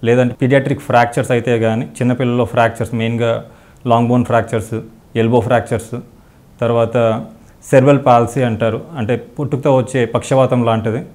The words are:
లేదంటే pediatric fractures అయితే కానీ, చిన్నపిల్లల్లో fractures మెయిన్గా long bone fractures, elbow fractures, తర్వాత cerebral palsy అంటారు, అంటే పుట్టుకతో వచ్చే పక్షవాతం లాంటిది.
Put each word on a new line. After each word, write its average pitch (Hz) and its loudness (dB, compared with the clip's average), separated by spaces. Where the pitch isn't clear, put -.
లేదంటే 120 2
pediatric 135 0
fractures 120 0
అయితే 120 0
కానీ, 113 0
చిన్నపిల్లల్లో 123 -2
fractures 117 -2
మెయిన్గా 117 -2
long 120 2
bone 123 2
fractures, 113 -2
elbow 123 2
fractures, 117 -2
తర్వాత 117 0
cerebral 139 4
palsy 120 2
అంటారు, 113 -2
అంటే 120 -2
పుట్టుకతో 135 -2
వచ్చే 127 0
పక్షవాతం 127 0
లాంటిది. 113 -2